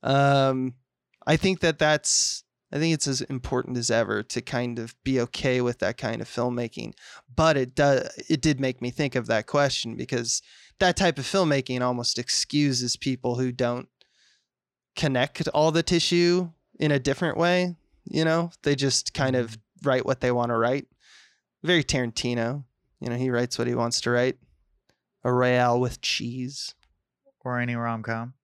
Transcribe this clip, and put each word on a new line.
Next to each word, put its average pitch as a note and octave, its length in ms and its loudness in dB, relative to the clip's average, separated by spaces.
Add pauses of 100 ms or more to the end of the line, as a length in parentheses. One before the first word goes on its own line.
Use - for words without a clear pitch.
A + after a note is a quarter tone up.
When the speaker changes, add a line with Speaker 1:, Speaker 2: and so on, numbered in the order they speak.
Speaker 1:
Um, C3+ 720 2 (500)
I D#3+ 120 2
think F#3+ 240 0
that D#3+ 180 0
that's, - 640 0 (280)
I - 60 -4
think D#3+ 160 2
it's D3 140 -2
as C3+ 140 -2
important B2+ 560 -4
as A#2+ 120 -2
ever G#2+ 320 2
to A#2+ 220 -6
kind A#2+ 340 -6
of A#2 160 -10 (100)
be C3 180 0
okay B2+ 380 -2
with B2 200 -2
that G#2 180 -2
kind A2+ 240 -6
of A2 80 -10
filmmaking. A#2+ 640 -4 (420)
But D#3+ 220 4
it B2+ 160 -2
do-, C#3+ 340 4 (220)
it D3+ 120 2
did D3 180 2
make C3 200 -2
me B2 120 -4
think C#3 240 -4
of A#2+ 100 0
that A2 220 0
question, C3 480 0
because A#2+ 480 -4 (340)
that F3+ 180 2
type E3+ 220 2
of C3+ 80 -8
filmmaking C#3 560 0
almost B2 380 -2
excuses B2+ 760 0
people B2+ 440 -2
who B2+ 120 0
don't B2 380 -4 (1040)
connect C#3 520 0
all D#3 240 2
the E3 100 2
tissue F3 720 2 (280)
in D3+ 120 2
a C#3 80 4
different C#3 380 0
way. F3+ 380 2 (300)
You D#3+ 200 0
know, E3+ 260 0 (100)
they C#3+ 140 2
just C3+ 400 -2
kind C3 200 0
of A#2 160 -2 (300)
Speaker 2:
Mm-hmm. - 80 -2
Speaker 1:
write B2+ 160 2
what B2+ 140 0
they B2 120 0
wanna A#2+ 260 0
write. B2 300 0 (760)
Very E3 200 4
Tarantino, B2 840 -2 (340)
you B2+ 100 -6
know, A#2+ 60 -4
he B2+ 140 -2
writes B2 280 0
what A#2+ 100 0
he A#2+ 80 0
wants A#2+ 260 0
to B2 100 0
write. B2 260 2 (840)
A B2 100 0
Royale B2 460 4
with B2 220 -2
cheese. B2+ 720 -6 (680)
Speaker 2:
Or B2 180 -4
any A#2+ 160 -2
rom-com. A#2 580 -6 (100)